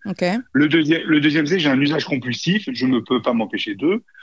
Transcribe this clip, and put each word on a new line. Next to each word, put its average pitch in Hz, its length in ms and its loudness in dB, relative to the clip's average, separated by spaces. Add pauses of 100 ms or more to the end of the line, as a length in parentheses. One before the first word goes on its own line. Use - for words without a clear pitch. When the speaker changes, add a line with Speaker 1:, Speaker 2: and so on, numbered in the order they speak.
Speaker 1:
Ok. 185 200 -4 (260)
Speaker 2:
Le 147 160 4
deuxi-, 160 380 2
le 151 160 2
deuxième 151 240 2
C, 170 120 0
j'ai 151 120 2
un 131 100 2
usage 147 240 0
compulsif, 143 640 -2
je 127 160 -4
ne 127 140 2
peux 120 220 -2
pas 123 100 -2
m'empêcher 110 440 -4
d'eux. 170 280 -2 (200)